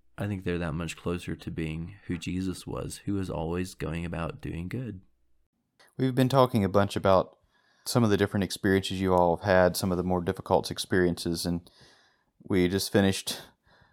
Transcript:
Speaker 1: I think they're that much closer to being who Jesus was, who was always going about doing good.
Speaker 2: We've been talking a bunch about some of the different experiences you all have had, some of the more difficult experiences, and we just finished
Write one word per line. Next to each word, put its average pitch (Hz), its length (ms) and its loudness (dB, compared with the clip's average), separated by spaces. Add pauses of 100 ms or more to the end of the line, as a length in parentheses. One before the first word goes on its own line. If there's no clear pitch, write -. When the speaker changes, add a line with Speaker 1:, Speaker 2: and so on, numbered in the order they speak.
(160)
Speaker 1:
I 101 100 -6
think 98 160 -6
they're 90 160 -2
that 85 140 -4
much 82 240 -6
closer 87 380 -6
to - 160 -12
being 82 440 -6 (120)
who 87 100 -4
Jesus 92 500 -6
was, - 380 -10
who 101 80 -4
was 95 160 -4
always 85 440 -6
going 82 320 -6
about 82 360 -6
doing 85 260 -8
good. 107 340 -8 (960)
Speaker 2:
We've 131 180 0
been 127 140 4
talking 123 340 4
a 95 60 2
bunch 101 260 4
about 95 420 4 (480)
some 123 180 2
of 110 60 4
the 101 80 4
different 101 260 0
experiences 95 580 0
you 92 120 2
all 87 240 4
have - 80 -8
had, 92 320 4
some 98 140 -2
of 87 60 -2
the 90 60 -2
more 90 180 -2
difficult - 480 0
experiences, 87 760 -2
and 87 240 -6 (720)
we 90 240 2
just - 240 -2
finished - 500 2 (520)